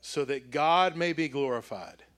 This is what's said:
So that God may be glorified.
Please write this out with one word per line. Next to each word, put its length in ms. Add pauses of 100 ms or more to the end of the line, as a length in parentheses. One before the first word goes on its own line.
So 240
that 280
God 440
may 160
be 160
glorified. 760 (140)